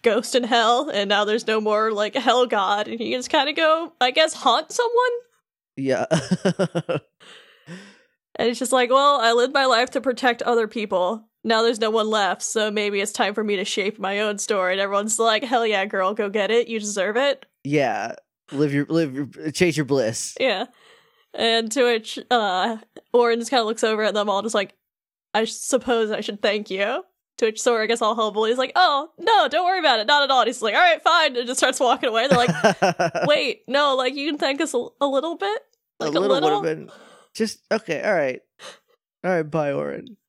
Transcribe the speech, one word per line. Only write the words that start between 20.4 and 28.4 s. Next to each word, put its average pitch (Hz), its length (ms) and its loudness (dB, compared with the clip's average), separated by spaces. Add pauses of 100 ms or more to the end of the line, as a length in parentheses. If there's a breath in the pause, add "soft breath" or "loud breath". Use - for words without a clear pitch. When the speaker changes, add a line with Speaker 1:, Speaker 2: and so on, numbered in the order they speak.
Speaker 1:
And 226 380 -2
to 262 140 2
which, 233 340 -2 (100)
uh, 214 480 0 (360)
Orin 233 260 4
just 233 120 -8
kinda 247 120 2
looks 220 220 -2
over 220 180 0
at 208 100 0
them 208 160 0
all, 196 120 0
just 220 140 -6
like, 196 200 -2 (580)
"I 220 120 2
sh-, 220 80 -10
suppose 233 580 -2
I 214 80 -4
should 208 220 -8
thank 208 280 -2
you." 208 360 -4 (320)
To - 80 0
which 220 160 -2
Sora 226 260 2
gets 233 140 0
all 226 140 0
humble. 214 280 0